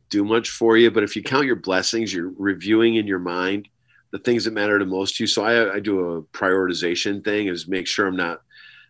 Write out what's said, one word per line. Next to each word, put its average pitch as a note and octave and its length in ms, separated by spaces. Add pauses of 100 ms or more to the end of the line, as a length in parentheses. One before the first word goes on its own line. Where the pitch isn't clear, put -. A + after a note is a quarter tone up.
do G2+ 140
much A2+ 260
for A2+ 280
you. A2+ 120
But G#2 140
if G2+ 120
you G#2 60
count C3+ 240
your A#2+ 120
blessings, F#2+ 560
you're F2+ 240
reviewing G2+ 580
in G#2+ 120
your F#2+ 120
mind F2+ 480 (440)
the G2 80
things A#2 260
that A2 80
matter G#2 260
to G2 60
most F#2+ 320
to A2+ 60
you. G#2+ 40
So G#2 160
I, A2 320
I G#2 40
do G2+ 200
a E2+ 240
prioritization F#2 1000
thing G#2 240
is E2+ 200
make F2+ 200
sure G2+ 200
I'm F#2 80
not E2+ 260 (480)